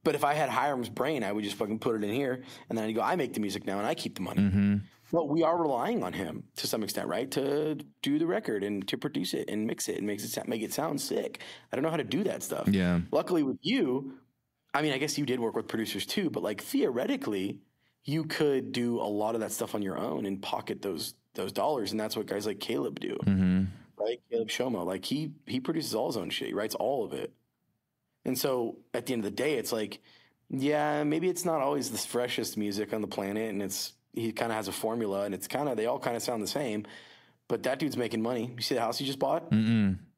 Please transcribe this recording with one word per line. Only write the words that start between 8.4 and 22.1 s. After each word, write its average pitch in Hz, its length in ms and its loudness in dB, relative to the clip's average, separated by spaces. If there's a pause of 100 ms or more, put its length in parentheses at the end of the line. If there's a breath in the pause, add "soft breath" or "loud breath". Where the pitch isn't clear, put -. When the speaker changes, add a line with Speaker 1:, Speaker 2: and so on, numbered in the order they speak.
Speaker 1:
and 101 240 -2
to - 100 -2
produce - 360 -2
it - 160 -2
and 107 160 0
mix - 220 -2
it - 120 -2
and 98 80 -2
makes 104 160 -2
it 117 60 -6
sa-, - 180 -4
make 117 140 0
it 104 120 -4
sound 143 260 0
sick. - 400 -2 (320 loud breath)
I - 40 -4
don't 131 80 0
know 160 80 2
how 165 60 0
to 143 60 0
do 123 220 0
that - 180 -2
stuff. - 240 -2
Speaker 2:
Yeah. 90 320 6 (120)
Speaker 1:
Luckily 170 320 4
with 131 180 0
you, 139 540 2 (580)
I 143 80 4
mean, 151 120 2
I 131 40 0
guess 143 200 0
you 147 80 2
did 123 140 0
work 113 160 0
with 113 120 -2
producers 107 400 -2
too, 185 220 0
but, 85 140 -2
like, 98 180 -2
theoretically, 131 1000 0 (440)
you 156 220 0
could 143 460 2
do 120 280 0
a - 80 -2
lot 107 280 0
of 107 60 0
that 104 100 -2
stuff - 240 -4
on 104 80 0
your 95 140 -2
own 104 280 -2
and 98 160 -2
pocket - 400 -4
those, 90 320 -4 (220)
those 98 160 -4
dollars, 107 400 0
and 110 80 -2
that's 110 180 -2